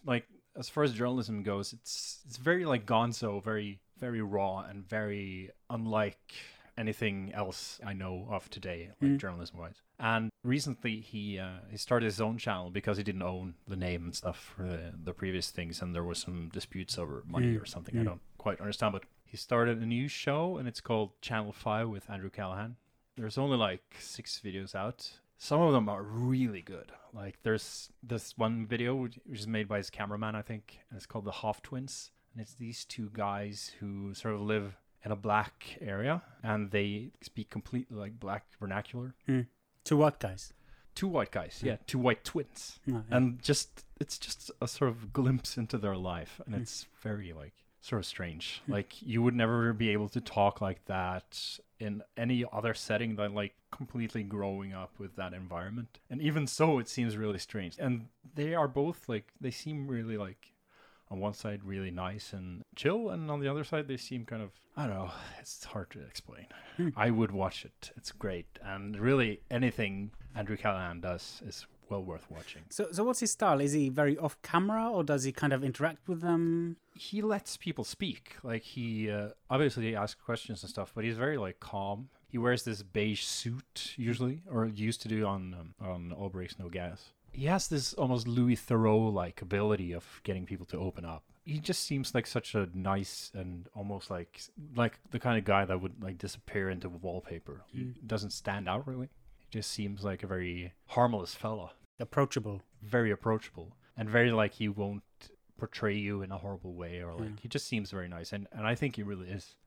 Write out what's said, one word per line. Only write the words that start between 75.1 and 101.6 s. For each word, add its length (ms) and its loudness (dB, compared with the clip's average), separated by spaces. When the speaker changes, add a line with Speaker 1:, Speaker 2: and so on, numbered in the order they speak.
Speaker 2:
he 80 0
kind 180 2
of 140 4
interact 420 0
with 140 -2
them? 560 4
Speaker 1:
He 280 -4
lets 360 0
people 260 -4
speak. 600 -6
Like, 200 -2
he, 480 -2
uh, 180 0
obviously 380 4
he 80 0
asks 260 -2
questions 420 -4
and 60 -10
stuff, 260 -6
but 80 -2
he's 140 0
very, 200 2
like, 220 -4
calm. 480 -4
He 80 -4
wears 260 4
this 180 -4
beige 420 0
suit 720 -6
usually, 520 0
or 180 2
used 340 0
to 80 -6
do 160 2
on, 280 -2
um, 200 -12
on 280 -4
All 160 -4
Breaks, 280 -8
No 120 -8
Gas. 420 -6
He 140 -2
has 220 4
this 260 0
almost 340 2
Louis 280 6
Theroux-like 840 4
ability 520 2
of 300 -10
getting 220 -2
people 220 -6
to 100 -4
open 280 -2
up. 180 -8
He 140 -2
just 240 0
seems 300 0
like 140 2
such 280 -2
a 180 2
nice 600 -2
and 400 -8
almost 380 -6
like, 300 -8
like 240 2
the 100 -2
kind 200 4
of 60 2
guy 200 8
that 160 0
would, 220 -6
like, 140 -6
disappear 520 -4
into 200 -4
wallpaper. 800 -8
He 120 -10
Speaker 2:
Mm. 280 -8
Speaker 1:
doesn't 240 -2
stand 380 -2
out, 180 0
really. 220 -6
He 100 -20
just 220 -4
seems 320 -4
like 200 -2
a 40 -4
very 460 -4
harmless 460 4
fella. 400 -6